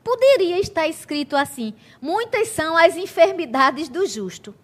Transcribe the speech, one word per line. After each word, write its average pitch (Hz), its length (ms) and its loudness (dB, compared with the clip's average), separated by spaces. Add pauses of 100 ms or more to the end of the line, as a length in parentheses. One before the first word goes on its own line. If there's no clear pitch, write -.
Poderia 453 580 2
estar 320 280 -2
escrito 294 480 -6
assim, 254 380 -4 (260)
"Muitas 415 500 -2
são 320 280 -2
as 339 180 6
enfermidades 311 920 0
do 349 160 -2
justo." 196 580 -10